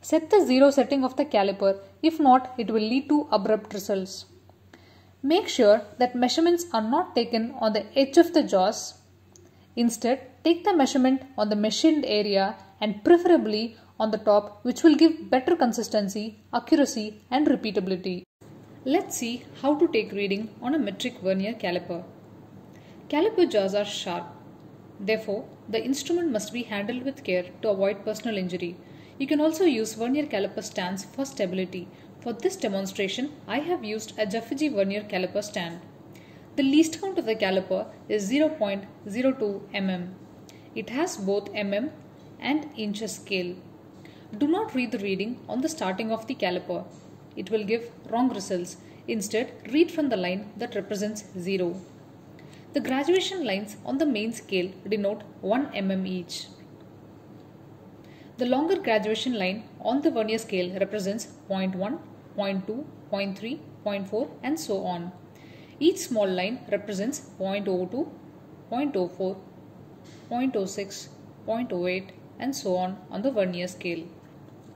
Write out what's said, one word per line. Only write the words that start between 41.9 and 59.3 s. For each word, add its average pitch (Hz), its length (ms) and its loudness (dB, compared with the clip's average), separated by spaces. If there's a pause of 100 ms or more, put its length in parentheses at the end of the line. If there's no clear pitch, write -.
and 294 400 -2
inches 208 380 -6
scale. 180 400 -4 (840)
Do 285 100 2
not 392 260 0
read 247 160 -2
the 240 80 -4
reading 202 400 -4 (120)
on 240 100 -2
the 311 80 0
starting 214 420 -4
of 220 160 -4
the 269 80 -4
caliper. 180 500 -2 (520)
It 185 140 -8
will 214 140 0
give 226 260 -2 (200)
wrong 240 180 2
results. 190 480 -4 (300)
Instead, 220 460 -4 (200)
read 330 180 4
from 294 180 -2
the 226 80 0
line 185 400 -4
that 240 180 -8
represents 208 500 -6 (140)
zero. 180 380 -2 (960)
The 277 80 0
graduation 330 640 0
lines 202 320 -4 (100)
on 262 120 -2
the 311 80 2
main 226 260 0
scale 190 400 -2 (140)
denote 202 360 -2 (180)
one 247 320 0
M 190 200 -2
M 190 140 -2
each. 185 420 -8 (1900)
The 247 100 -2
longer 302 300 2
graduation 220 640 0